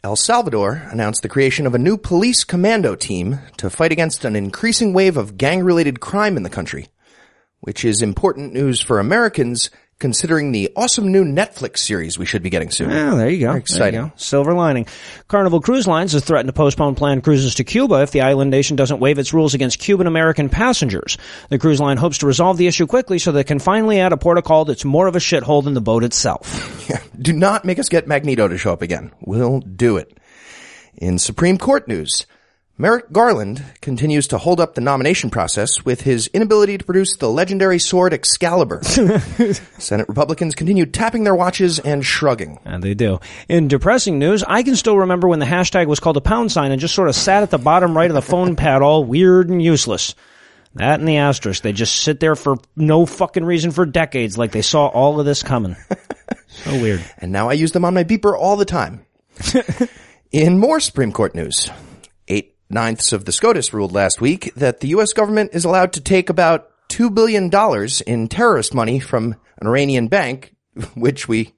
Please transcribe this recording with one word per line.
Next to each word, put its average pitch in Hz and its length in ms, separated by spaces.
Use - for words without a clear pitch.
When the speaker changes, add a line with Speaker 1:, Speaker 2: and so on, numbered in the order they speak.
Speaker 1:
El 101 140
Salvador 147 720
announced 107 300
the - 80
creation 139 360
of 123 80
a 123 60
new 190 180
police 214 460
commando 180 520
team 101 440
to - 120
fight 160 240
against 160 320
an 107 100
increasing 196 580
wave 185 240
of 101 200
gang-related 165 640
crime 202 360
in 101 60
the 85 60
country, 71 400
which - 240
is 110 160
important 139 520
news 131 280
for 110 180
Americans 131 720
considering 147 520
the 101 240
awesome 214 360
new 190 120
Netflix 151 540
series 85 400
we 87 80
should 95 160
be 90 80
getting 85 220
soon. - 180
Speaker 2:
Yeah, 302 240
there 120 160
you 180 120
go. 117 40
Speaker 1:
Very - 0
Speaker 2:
There 123 80
you - 60
Speaker 1:
exciting. 113 420
Speaker 2:
go. 151 140
Silver 143 400
lining. 151 320
Carnival 180 340
Cruise 247 240
Lines 170 280
has 147 120
threatened 131 220
to 127 60
postpone 143 420
planned 143 280
cruises 135 300
to 131 100
Cuba 214 380
if 147 80
the 139 120
island 135 280
nation 139 260
doesn't 131 240
waive 139 200
its 131 120
rules 156 220
against 127 240
Cuban-American 160 720
passengers. 165 680
The 139 80
cruise 151 200
line 139 180
hopes 156 200
to 147 80
resolve 170 320
the 175 80
issue 170 220
quickly 240 320
so 170 120
they 143 120
can 143 160
finally 214 400
add 185 120
a 151 60
protocol 165 480
that's 143 180
more 151 220
of 175 100
a 175 40
shithole 143 440
than 143 120
the 120 60
boat 113 220
itself. - 800
Speaker 1:
<laughs> - 60
Yeah. - 100
Do 143 100
not 196 320
make 180 140
us 277 100
get 160 200
Magneto 139 400
to 90 100
show 92 160
up 82 80
again. 87 300
We'll 123 380
do 98 380
it. - 200
In 90 220
Supreme 175 400
Court - 280
news, 87 380
Merrick 226 360
Garland 139 500
continues 143 500
to 120 100
hold 175 200
up 165 140
the 123 80
nomination 139 480
process - 560
with 123 160
his 120 320
inability 208 460
to - 40
produce 190 320
the 120 140
legendary 185 500
sword 180 340
Excalibur. 165 720
Speaker 2:
<laughs> 208 920
Speaker 1:
Senate - 320
Republicans 151 460
continue 180 300
tapping 226 380
their 202 120
watches 180 440
and 143 240
shrugging. 110 640
Speaker 2:
And 90 180
they 98 120
do. 104 240
In 165 200
depressing 180 520
news, 185 240
I 220 200
can 254 120
still 208 220
remember 185 320
when 160 100
the 139 60
hashtag 175 420
was 147 120
called 156 180
a 139 40
pound 226 300
sign 143 200
and 135 100
just 165 140
sort 185 120
of 135 80
sat 202 280
at - 80
the 151 80
bottom 165 360
right 170 140
of 156 60
the 131 60
phone 180 340
pad 135 260
all 147 240
weird 180 440
and 180 120
useless. 151 540
That 131 260
and 156 80
the 151 100
asterisk, 135 460
they 104 100
just 110 300
sit 151 160
there 156 160
for 139 220
no 156 300
fucking 170 400
reason 170 260
for 170 140
decades 123 520
like 117 140
they 107 120
saw 147 240
all 143 320
of 143 60
this 143 180
coming. 104 380
<laughs> - 40
So 147 60
weird. 101 200
Speaker 1:
And 90 140
now 104 180
I 139 40
use 156 180
them 175 140
on 180 80
my 180 100
beeper 208 340
all 196 200
the 202 80
time. 139 400
<laughs> - 880
In 165 280
more 302 200
Supreme 123 320
Court - 240
news, 78 340
eight - 280
ninths 113 440
of 98 120
the 90 60
scotus 208 420
ruled 98 180
last 98 300
week 151 340
that 127 240
the 135 100
U 196 120
S 214 120
government 214 400
is 170 120
allowed 185 280
to 151 80
take 185 280
about 165 400
two 233 220
billion 208 400
dollars 156 520
in 113 260
terrorist 190 460
money 123 260
from 117 360
an 101 80
Iranian 131 400
bank, 131 480
<laughs> 104 200
which 123 320
we 113 300